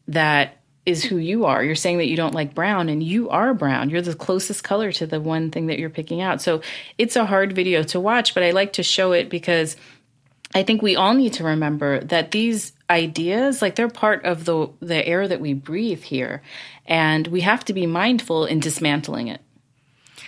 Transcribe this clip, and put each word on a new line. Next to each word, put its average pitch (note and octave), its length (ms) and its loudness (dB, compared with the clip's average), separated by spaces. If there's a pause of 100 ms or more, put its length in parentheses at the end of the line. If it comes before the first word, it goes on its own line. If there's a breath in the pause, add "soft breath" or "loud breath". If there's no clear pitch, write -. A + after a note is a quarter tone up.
that D3+ 480 2 (300)
is E3+ 180 0
who F#3 140 -2
you F#3+ 260 0
are. C3+ 180 2
You're D3+ 120 0
saying F3 240 0
that E3+ 100 0
you E3 80 -2
don't D#3+ 180 0
like D3+ 200 -4
brown, F3+ 340 0
and D#3 140 -2
you G3 260 -2
are A3+ 240 2
brown. C#3+ 380 0
You're E3 100 0
the F3 140 -4
closest - 500 -4
color A3 280 -2
to E3 140 -4
the D#3 140 -4
one D#3+ 300 -2
thing E3 160 -4
that D#3+ 120 -2
you're D#3+ 120 -6
picking E3 320 -6
out. F#3 180 -2
So D#3+ 220 0 (340 loud breath)
it's A#3 180 0
a A#3 120 2
hard G3 260 2
video F3+ 300 2
to D#3 180 -4
watch, A3 320 2
but F#3 100 2
I F3 100 4
like G3 220 2
to F#3 80 -2
show F#3 300 2
it E3+ 160 2
because E3 480 0 (800 loud breath)
I F#3+ 80 4
think G#3+ 180 2
we G3 160 2
all F#3+ 160 4
need B3+ 220 4
to E3 100 -6
remember D3+ 600 0
that D#3+ 260 0
these A3 420 -2 (160)
ideas, F3 720 0
like, F#3+ 140 0
they're A#3 160 0
part G#3+ 340 0
of E3 220 -2
the, D#3+ 240 0 (100)
the E3 260 -2
air F#3 220 2
that F3+ 140 -2
we D3+ 100 -2
breathe D#3+ 500 -4
here, B2+ 380 -6 (460 loud breath)
and D#3 400 2
we E3+ 160 -2
have G#3+ 240 2
to G#3 80 0
be F#3 120 0
mindful E3+ 600 0
in D#3+ 120 0
dismantling D3 720 0
it. - 140 -12 (840 loud breath)